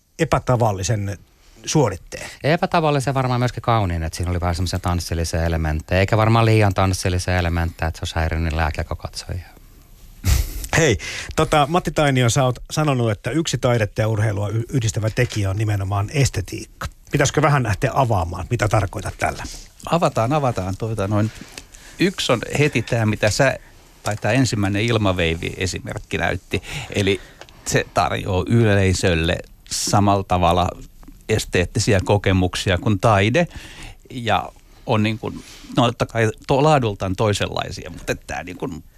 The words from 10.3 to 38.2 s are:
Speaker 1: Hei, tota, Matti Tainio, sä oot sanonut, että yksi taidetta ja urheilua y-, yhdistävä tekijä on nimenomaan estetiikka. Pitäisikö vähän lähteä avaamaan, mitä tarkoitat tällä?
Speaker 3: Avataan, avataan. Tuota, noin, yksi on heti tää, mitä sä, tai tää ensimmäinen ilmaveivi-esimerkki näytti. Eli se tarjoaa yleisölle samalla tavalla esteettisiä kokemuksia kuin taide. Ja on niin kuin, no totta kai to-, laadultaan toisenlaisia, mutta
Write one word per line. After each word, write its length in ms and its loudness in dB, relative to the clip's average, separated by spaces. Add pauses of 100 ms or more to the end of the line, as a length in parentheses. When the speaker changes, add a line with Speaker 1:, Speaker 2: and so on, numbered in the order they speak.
Speaker 1:
Hei, 200 4 (380)
tota, 340 4
Matti 220 0
Tainio, 380 4
sä 140 2
oot 160 0 (120)
sanonut, 400 2
että 200 -6
yksi 260 -2
taidetta 440 0
ja 60 0
urheilua 420 -2
y-, 200 -2
yhdistävä 400 0
tekijä 400 0
on 60 -2
nimenomaan 580 -2
estetiikka. 760 -2 (240)
Pitäisikö 300 2
vähän 220 4
lähteä 300 -2
avaamaan, 560 0
mitä 180 0
tarkoitat 520 -2
tällä? 240 -4 (480)
Speaker 3:
Avataan, 420 0
avataan. 440 -2
Tuota, 300 -4
noin, 240 0 (680)
yksi 320 0
on 80 2 (200)
heti 220 2
tää, 240 -2
mitä 240 2
sä, 300 2 (440)
tai 140 -4
tää 140 -2
ensimmäinen 500 2
ilmaveivi-esimerkki 1400 -2
näytti. 460 -4 (320)
Eli 260 0 (440)
se 280 0
tarjoaa 540 0
yleisölle 920 4 (340)
samalla 520 2
tavalla 460 2 (600)
esteettisiä 760 0
kokemuksia 720 2
kuin 220 0
taide. 480 4 (640)
Ja 380 -2 (360)
on 180 2
niin 160 -2
kuin, 240 -8 (340)
no 80 4
totta 200 -2
kai 260 0 (160)
to-, 160 4
laadultaan 520 2
toisenlaisia, 720 -2
mutta 260 -6 (120)